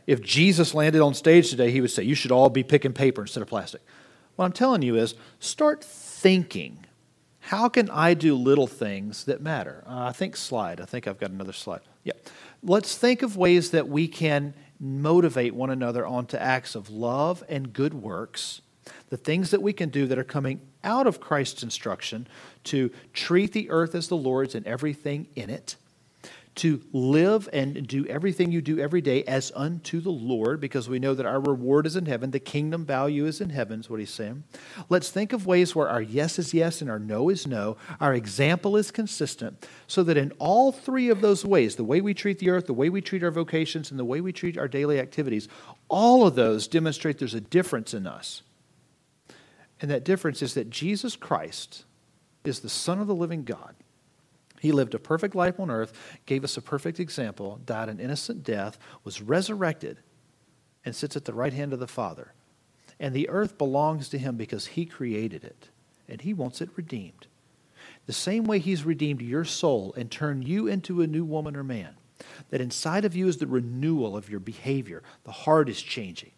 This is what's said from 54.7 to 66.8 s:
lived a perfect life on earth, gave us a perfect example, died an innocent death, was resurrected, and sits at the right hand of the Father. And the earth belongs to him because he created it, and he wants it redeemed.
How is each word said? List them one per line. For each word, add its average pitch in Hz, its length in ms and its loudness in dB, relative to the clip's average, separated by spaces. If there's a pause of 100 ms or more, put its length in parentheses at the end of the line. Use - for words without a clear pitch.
lived 135 220 2
a 113 40 -4
perfect 165 360 -2
life 180 260 0
on 175 100 -4
earth, 113 220 -4 (320)
gave 135 200 -2
us - 120 -6
a 120 60 -8
perfect 160 380 -6
example, 110 640 -8
died 110 220 -6
an 104 120 -10
innocent 147 440 -8
death, 104 340 -4 (240)
was - 180 -14
resurrected, 180 800 -2 (880)
and 117 100 -10
sits 147 220 -8
at 143 80 -8
the 110 100 -8
right 127 180 -2
hand 143 200 -6
of 123 80 -6
the 123 60 -8
Father. 92 460 -10 (680)
And 135 140 -4
the 139 140 -2
earth 202 300 -4
belongs 147 520 -2
to 143 80 -6
him 131 180 -6
because 110 320 -8
he 165 180 -6
created 110 580 -6
it, - 240 -20 (400)
and 113 120 -16
he 180 120 -6
wants 131 280 -8
it 170 160 -10
redeemed. 123 500 -12 (800)